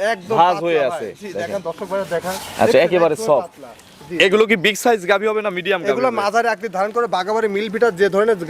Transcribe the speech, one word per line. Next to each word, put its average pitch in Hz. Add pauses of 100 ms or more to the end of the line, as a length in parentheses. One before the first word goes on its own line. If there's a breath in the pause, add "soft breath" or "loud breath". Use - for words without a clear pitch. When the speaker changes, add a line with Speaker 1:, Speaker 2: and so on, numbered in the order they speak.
(140)
Speaker 1:
একদম 190
Speaker 2:
ভাঁজ 175
Speaker 1:
পাতলা 160
Speaker 2:
হয়ে 165
Speaker 1:
ভাই। 135
Speaker 2:
আছে। 113
Speaker 1:
জি, 190
Speaker 2:
দেখেন। 185
Speaker 1:
দেখেন 185
দর্শক 175
ভাইরা 196 (100)
দেখেন। 180
Speaker 2:
আচ্ছা, -
Speaker 1:
দেখছেন -
Speaker 2:
একেবারে 165
Speaker 1:
একদম 220
Speaker 2:
সফট। 147
Speaker 1:
পাতলা। 139 (380)
জি। 175 (100)
Speaker 2:
এগুলো 208
কি 214
বিগ 190
সাইজ 226 (100)
গাভী 202
হবে 214
না 208
মিডিয়াম 185
গাভী 202
Speaker 1:
এগুলো 247
Speaker 2:
হবে? 226
Speaker 1:
মাঝারি 220
আকৃতি 220
ধারণ 202
করে, 240
বাগাবাড়ি 202
মিল 202
বিটার 220
যে 196
ধরনের 208 (140)